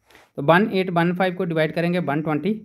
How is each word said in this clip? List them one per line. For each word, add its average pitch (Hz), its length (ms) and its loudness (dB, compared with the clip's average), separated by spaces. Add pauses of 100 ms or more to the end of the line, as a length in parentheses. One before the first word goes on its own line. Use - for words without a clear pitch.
(380)
तो 143 40 -6
वन 170 300 4
एट 185 180 0
वन 170 240 2
फ़ाइव 185 200 0
को 185 100 -4
डिवाइड 160 300 0
करेंगे 175 260 0
वन 147 220 -2
ट्वेंटी 147 280 -2 (140)